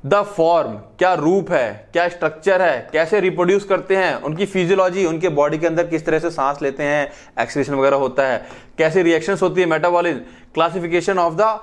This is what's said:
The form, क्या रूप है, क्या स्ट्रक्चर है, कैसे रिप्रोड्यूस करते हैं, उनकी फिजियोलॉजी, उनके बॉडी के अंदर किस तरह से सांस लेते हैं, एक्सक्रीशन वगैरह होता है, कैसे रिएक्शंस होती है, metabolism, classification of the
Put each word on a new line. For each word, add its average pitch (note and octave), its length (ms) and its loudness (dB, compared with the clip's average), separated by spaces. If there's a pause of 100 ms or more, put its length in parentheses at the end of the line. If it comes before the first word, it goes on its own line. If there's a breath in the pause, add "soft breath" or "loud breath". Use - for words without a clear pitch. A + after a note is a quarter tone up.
The F#3+ 140 2 (100)
form, E3 440 0 (260)
क्या F3+ 160 4
रूप E3+ 360 0
है, B2 420 -2
क्या E3+ 160 2
स्ट्रक्चर F3 520 0
है, D3+ 320 0
कैसे E3 260 2
रिप्रोड्यूस F3+ 440 2
करते F#3+ 320 0
हैं, F3 220 0
उनकी D#3+ 280 -4
फिजियोलॉजी, F#3 600 0
उनके E3 260 0
बॉडी D3 260 2
के E3 100 0
अंदर E3 200 0
किस D#3+ 180 -4
तरह D#3+ 140 0
से E3 120 -2
सांस C#3+ 300 -2
लेते C#3 220 -4
हैं, D3 280 -2 (280 loud breath)
एक्सक्रीशन C3+ 340 -2
वगैरह C#3 240 2
होता C3+ 300 0
है, A#2 180 -2 (320 loud breath)
कैसे D#3+ 260 2
रिएक्शंस E3+ 380 2
होती F3+ 200 0
है, F3+ 80 2
metabolism, E3+ 500 0 (380 loud breath)
classification E3+ 640 0
of E3 160 -2
the A3 140 2 (120)